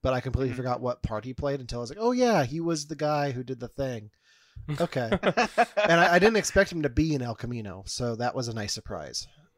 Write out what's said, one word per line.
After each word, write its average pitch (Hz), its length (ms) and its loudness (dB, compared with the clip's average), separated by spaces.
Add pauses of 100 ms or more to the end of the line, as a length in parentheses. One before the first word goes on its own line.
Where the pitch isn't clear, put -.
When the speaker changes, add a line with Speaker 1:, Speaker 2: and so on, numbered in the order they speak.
Speaker 1:
but 127 120 0
I 127 60 0
completely 127 300 -2
Speaker 2:
Mm-hmm. 123 80 -6
Speaker 1:
forgot 123 220 -2
what 123 220 -4
part 107 220 -4
he 127 100 -8
played 139 260 -2
until 120 180 -8
I 120 40 -4
was 117 80 -8
like, 151 100 -14
"Oh 233 120 2
yeah, 233 320 4
he 147 160 -4
was 165 260 -2
the 156 100 -8
guy 147 360 0
who 127 100 -4
did 123 180 -8
the 120 80 -10
thing." 120 420 -6 (680)
Okay. 131 360 -2
Speaker 2:
<laughs> - 60 -2 (680)
Speaker 1:
And 170 120 8
I, 175 140 6
I 180 40 8
didn't 214 200 6
expect 196 340 2
him 165 100 -4
to 143 60 2
be 151 260 2
in 131 80 -2
El 117 120 -4
Camino, 107 520 -8
so 120 300 -4
that 120 180 -2
was 120 140 -4
a 113 60 -6
nice 104 180 -4
surprise. 80 560 -8 (300)